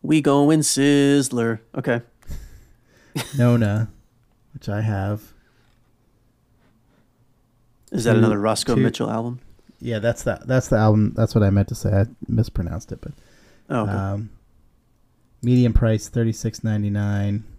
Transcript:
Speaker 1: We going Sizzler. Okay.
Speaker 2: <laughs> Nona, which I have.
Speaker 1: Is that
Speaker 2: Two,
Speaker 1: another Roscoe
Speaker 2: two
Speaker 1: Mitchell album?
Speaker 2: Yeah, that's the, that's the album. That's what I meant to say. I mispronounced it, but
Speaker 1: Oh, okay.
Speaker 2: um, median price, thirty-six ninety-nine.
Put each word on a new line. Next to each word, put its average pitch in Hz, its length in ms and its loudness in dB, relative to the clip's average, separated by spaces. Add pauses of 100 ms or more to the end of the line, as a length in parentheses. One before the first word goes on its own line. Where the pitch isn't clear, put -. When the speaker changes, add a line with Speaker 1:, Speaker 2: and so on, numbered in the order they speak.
Speaker 1:
We 151 180 2
going 143 400 4
Sizzler. 139 1000 2 (160)
Okay. 123 240 -2 (680)
Speaker 2:
<laughs> - 720 -12
Nona, 117 520 2 (640)
which - 140 -12
I 101 120 -4
have. 104 540 -4 (2500)
Speaker 1:
Is 117 120 -4
that 113 80 4
Speaker 2:
Two, 110 60 4
Speaker 1:
another 107 200 4
Roscoe 107 380 0
Speaker 2:
two 131 40 2
Speaker 1:
Mitchell 113 300 -2
album? 120 300 -6 (400)
Speaker 2:
Yeah, 117 180 -6
that's 117 240 -2
the, 110 220 -4
that's 127 240 0
the 127 80 2
album. 107 400 4
That's 113 180 0
what 107 80 4
I 98 80 4
meant 98 180 2
to 120 60 -8
say. 101 180 -4
I 98 140 4 (220)
mispronounced 98 640 -2
it, - 80 -14
but - 120 -14 (560)
Speaker 1:
Oh, 123 140 -2
okay. 101 100 -2
Speaker 2:
um, 101 380 -4 (1120)
median 120 300 4
price, 110 360 2
thirty-six 113 560 -4
ninety-nine. 104 800 -2 (140)